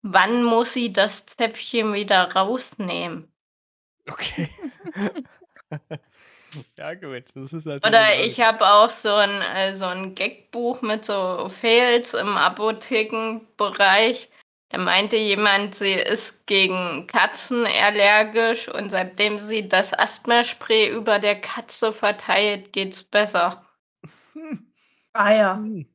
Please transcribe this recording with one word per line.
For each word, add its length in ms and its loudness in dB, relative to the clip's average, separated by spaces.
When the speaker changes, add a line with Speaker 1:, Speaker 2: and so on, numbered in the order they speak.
Speaker 1:
wann 420 2
muss 260 2
sie 220 -4
das 320 0
Zäpfchen 680 -4
wieder 400 2
rausnehmen? 920 -4
Speaker 2:
Okay. 400 -8
<laughs> 520 -8
Ja, 160 -12
gut, 420 -14
das 180 -14
ist 120 -10
natürlich 200 -6
Speaker 1:
Oder 300 6
Speaker 2:
auch 100 0
Speaker 1:
ich 140 -6
Speaker 2:
nicht 20 4
Speaker 1:
hab 200 4
auch 280 8
so 240 -2
ein, 280 2
äh, 340 -2
so 100 -8
ein 300 -8
Gagbuch 680 -6
mit 240 -4
so 440 -4
Fails 640 2
im 240 -2
Apothekenbereich. 1900 0
Da 100 -8
meinte 380 0
jemand, 580 0
sie 180 -2
ist 540 -4
gegen 600 0
Katzen 600 0
allergisch 1000 2
und 220 -8
seitdem 500 -2
sie 300 -6
das 240 0
Asthmaspray 960 0
über 300 0
der 200 0
Katze 540 -6
verteilt, 800 -2
geht's 300 -6
besser. 600 0
Speaker 2:
Hm. 380 -14
Speaker 3:
Ah, 200 2
ja. 240 4
Speaker 2:
Hm. 380 -10